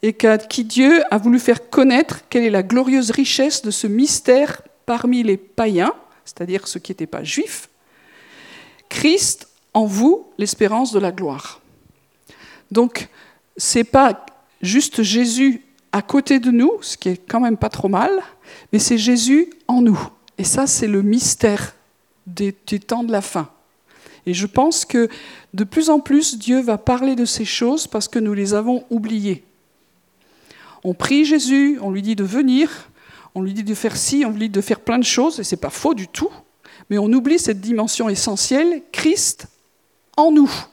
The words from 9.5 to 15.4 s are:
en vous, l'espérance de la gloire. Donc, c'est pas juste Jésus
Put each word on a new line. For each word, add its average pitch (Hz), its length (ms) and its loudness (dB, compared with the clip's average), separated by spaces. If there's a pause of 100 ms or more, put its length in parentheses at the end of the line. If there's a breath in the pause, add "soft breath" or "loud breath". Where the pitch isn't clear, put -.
en 220 120 2
vous, 240 420 2 (100)
l'espérance 214 540 -2
de 208 80 2
la 190 120 -2
gloire. 185 500 -10 (1120 soft breath)
Donc, 233 360 0 (480 soft breath)
c'est - 280 0
pas - 420 2 (360)
juste 226 420 0
Jésus 240 600 0 (280)